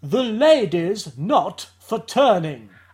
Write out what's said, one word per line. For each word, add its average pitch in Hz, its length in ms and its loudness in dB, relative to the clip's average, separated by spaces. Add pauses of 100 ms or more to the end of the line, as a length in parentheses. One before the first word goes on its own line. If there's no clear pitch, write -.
The 170 200 -2
Ladies 214 960 0
Not 190 520 -2 (100)
for - 180 -8
Turning. 175 720 0 (220)